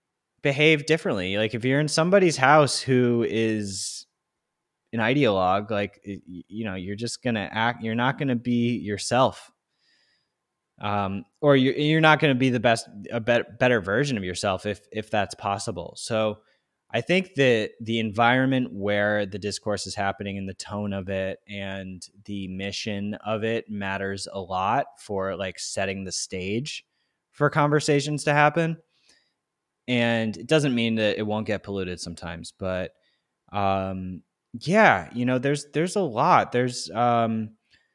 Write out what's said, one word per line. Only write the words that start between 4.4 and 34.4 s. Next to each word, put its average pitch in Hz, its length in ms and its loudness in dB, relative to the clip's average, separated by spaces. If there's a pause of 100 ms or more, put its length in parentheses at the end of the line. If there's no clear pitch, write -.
an 113 80 -2
ideologue, 104 720 4
like, 101 340 -4
y-, 98 220 -10
y-, 87 180 -14
you 110 180 -10
know, 95 120 -6
you're 95 180 -8
just 113 300 -8
gonna 113 260 -2
act, 113 320 -2
you're 113 140 -4
not 123 220 0
gonna 135 180 0
be 120 400 0
yourself. 101 760 0 (1300)
Um, 101 440 -4 (160)
or 143 160 6
you're, 131 180 2
you're 151 260 0
not 156 200 8
gonna 143 160 4
be 131 140 2
the 120 100 0
best, 113 280 2 (220)
a 120 80 -4
bet-, 113 400 0
better 123 220 4
version 117 360 0
of 98 60 -4
yourself 92 420 -2
if, 104 280 -6
if 104 180 -8
that's 101 240 -2
possible. 101 640 -6
So 110 420 -2 (520)
I 113 100 -2
think 185 340 0
that 123 460 4
the 113 180 -2
environment 123 720 2
where 104 540 0
the 98 140 -10
discourse 101 480 -6
is - 80 -10
happening 98 420 -4
and 98 100 -8
the 95 60 -10
tone 104 380 -6
of 98 160 -6
it 95 400 -4
and 98 580 -10 (200)
the 98 200 -8
mission 101 680 -6
of 107 280 -6
it 113 260 -2
matters 98 640 -6
a 98 80 -8
lot 95 460 -2 (120)
for, 95 360 -6
like, 92 240 -8
setting 98 460 -6
the 90 80 -10
stage 98 760 -6 (460)
for 147 180 0
conversations 147 760 0
to 151 80 0
happen. 151 440 2 (1120)
And 117 480 2
it 92 100 -12
doesn't 147 280 2
mean 113 200 2
that 107 240 2
it 107 80 -2
won't 107 200 -2
get 104 160 -2
polluted 92 360 -6
sometimes, 85 540 -10
but, 92 400 -6 (600)
um, 95 720 -2 (300)